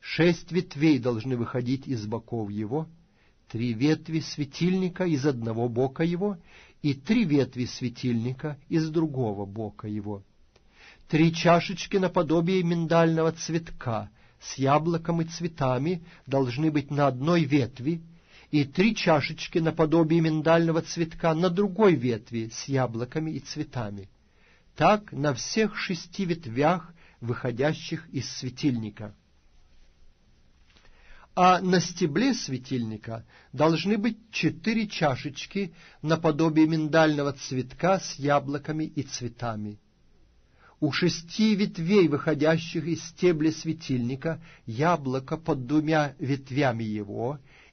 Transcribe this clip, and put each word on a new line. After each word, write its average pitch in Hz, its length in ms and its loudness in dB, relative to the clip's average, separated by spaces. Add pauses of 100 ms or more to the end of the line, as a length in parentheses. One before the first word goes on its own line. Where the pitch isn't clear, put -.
Шесть 170 500 2
ветвей 156 480 2
должны 123 380 -2
выходить 123 500 -4
из 117 200 -4
боков 110 440 -6
его, 107 380 -4 (600)
три 117 240 -4
ветви 156 460 0
светильника 180 840 -2
из 147 200 0
одного 117 440 0
бока 131 340 0
его 175 340 -2 (460)
и 147 100 2
три 220 320 0
ветви 123 420 0
светильника 123 920 -4 (100)
из 160 220 0
другого 131 560 -2
бока 104 400 -8
его. 104 380 -8 (840)
Три 165 240 4
чашечки 175 640 2
наподобие 175 680 2
миндального 165 680 4
цветка 160 760 -6 (300)
с - 180 -14
яблоком 160 640 2
и 160 40 0
цветами 165 800 -2 (220)
должны 135 440 0
быть 147 200 -2
на 143 160 2
одной 147 380 2
ветви, 143 580 -2 (480)
и 147 140 4
три 190 300 2
чашечки 156 640 0
наподобие 160 640 4
миндального 160 640 2
цветка 165 520 -2
на 175 160 2
другой 190 440 4
ветви 117 580 -2
с - 160 -12
яблоками 131 640 -2
и 147 80 -8
цветами. 107 680 -8 (680)
Так 208 360 4
на 139 220 0
всех 214 420 -2
шести - 480 -6
ветвях, 165 680 0 (280)
выходящих 131 880 -4
из 127 200 -8
светильника. 113 840 -4 (2250)
А 180 240 6
на 185 200 4
стебле 180 520 0
светильника 113 960 -6 (260)
должны 165 460 2
быть 226 200 -2 (120)
четыре 220 560 -2
чашечки 156 880 -4 (260)
наподобие 156 680 4
миндального 156 640 2
цветка 139 680 -2
с - 160 -10
яблоками 143 720 -2
и 143 180 -6
цветами. 113 800 -8 (960)
У 151 140 0
шести 208 640 0
ветвей, 190 500 4
выходящих 156 800 0
из 160 180 -4
стебля 160 480 2
светильника, 147 920 -4 (260)
яблоко 135 680 0
под 151 300 -4
двумя 151 540 2
ветвями 131 640 -2
его, 110 560 -6 (320)